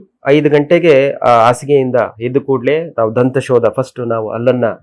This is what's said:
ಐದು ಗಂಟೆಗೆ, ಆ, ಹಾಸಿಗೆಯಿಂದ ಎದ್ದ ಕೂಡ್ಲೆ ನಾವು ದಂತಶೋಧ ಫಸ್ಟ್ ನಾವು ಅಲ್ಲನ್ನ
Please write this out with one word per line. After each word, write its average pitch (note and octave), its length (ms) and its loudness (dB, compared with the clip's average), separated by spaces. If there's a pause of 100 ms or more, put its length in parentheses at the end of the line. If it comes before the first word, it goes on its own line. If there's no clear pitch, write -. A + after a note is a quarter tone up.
(280)
ಐದು D3 220 2
ಗಂಟೆಗೆ, D3 600 2
ಆ, A#2 340 2
ಹಾಸಿಗೆಯಿಂದ C3 500 0 (260)
ಎದ್ದ B2 160 -4
ಕೂಡ್ಲೆ C3+ 460 -2
ನಾವು A#2 320 -4
ದಂತಶೋಧ B2 500 0
ಫಸ್ಟ್ B2 420 -4
ನಾವು A2+ 220 -6
ಅಲ್ಲನ್ನ A#2+ 360 0 (180)